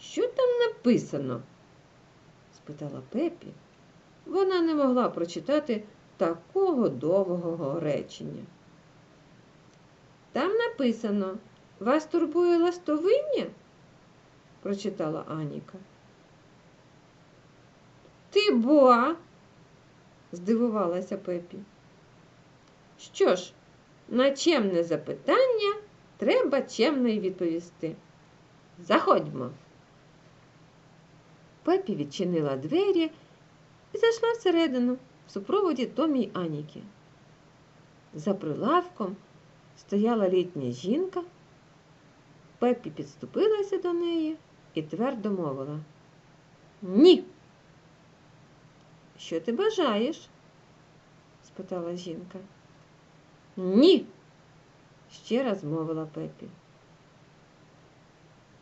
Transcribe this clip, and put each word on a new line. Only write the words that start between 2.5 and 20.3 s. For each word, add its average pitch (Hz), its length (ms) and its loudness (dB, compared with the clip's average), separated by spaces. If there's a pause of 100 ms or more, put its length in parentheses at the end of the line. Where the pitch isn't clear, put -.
спитала 143 520 -12
Пепі. 320 380 -6 (800)
Вона 370 360 0
не 320 120 2
могла 254 340 2
прочитати 220 760 -4 (320)
такого 233 720 0
довгого 170 920 -2
речення. 147 640 -6 (1900)
Там 349 240 0
написано: 220 840 -2 (420)
"Вас 285 260 0
турбує 339 520 2
ластовиння?", 359 880 0 (1160)
прочитала 180 640 -4
Аніка. 151 500 -8 (2500)
"Ти 415 200 4
бо?" 254 640 6 (1160)